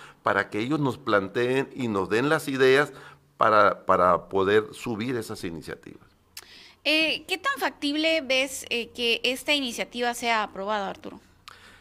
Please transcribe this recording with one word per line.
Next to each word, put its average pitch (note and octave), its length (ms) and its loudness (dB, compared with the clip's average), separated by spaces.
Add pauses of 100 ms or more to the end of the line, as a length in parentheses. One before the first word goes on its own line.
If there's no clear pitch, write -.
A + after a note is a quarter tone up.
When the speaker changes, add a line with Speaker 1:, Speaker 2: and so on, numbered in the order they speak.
(240)
Speaker 1:
para G2 260 2
que G#2 100 -6
ellos C3+ 200 -2
nos C3 180 0
planteen A#2+ 760 0
y B2+ 140 -4
nos F#2+ 200 0
den A2+ 180 2
las D3+ 200 0
ideas C3+ 440 4 (460)
para, G#2 480 4
para F2+ 440 4
poder G2 440 2
subir A#2+ 420 -6
esas A2 280 -8
iniciativas. - 580 -12 (840)
Speaker 2:
Eh, D#4 440 0
¿qué F#4 100 -4
tan C#5 220 -4
factible D#4 640 -2
ves, C4 500 -2
eh, A#3 180 -4
que A#3 340 -2
esta C4 300 -2
iniciativa A#3+ 640 -4
sea A#3 260 -2
aprobada, G3 480 -6
Arturo? - 300 -14 (600)